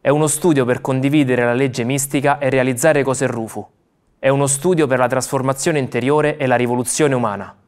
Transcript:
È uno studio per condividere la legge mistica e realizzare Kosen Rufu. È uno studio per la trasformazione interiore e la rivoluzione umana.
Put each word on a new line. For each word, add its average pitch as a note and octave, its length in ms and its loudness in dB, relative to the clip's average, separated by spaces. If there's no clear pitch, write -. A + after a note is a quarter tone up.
È - 80 0
uno D3+ 200 4
studio C#3+ 360 2
per A#2+ 160 0
condividere C3 640 0
la A#2+ 80 0
legge B2 320 -2
mistica C#3 540 -2
e C#3 100 -2
realizzare C3 540 2
Kosen B2+ 260 0
Rufu. A2+ 380 -8
È - 120 0
uno C#3 160 2
studio D#3 400 0
per B2+ 120 0
la B2+ 100 2
trasformazione C3+ 680 -2
interiore D3 600 0
e C#3 80 -2
la B2+ 100 2
rivoluzione B2 580 0
umana. G#2 400 -4